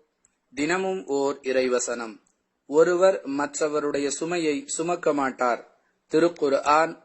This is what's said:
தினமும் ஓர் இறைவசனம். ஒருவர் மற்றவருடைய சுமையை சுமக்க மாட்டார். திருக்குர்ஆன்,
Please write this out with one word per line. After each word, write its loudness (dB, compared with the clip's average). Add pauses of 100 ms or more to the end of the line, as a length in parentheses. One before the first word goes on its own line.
(540)
தினமும் -2
ஓர் -2
இறைவசனம். -2 (460)
ஒருவர் 4
மற்றவருடைய -2
சுமையை -4
சுமக்க -2
மாட்டார். -2 (340)
திருக்குர்ஆன், 2 (120)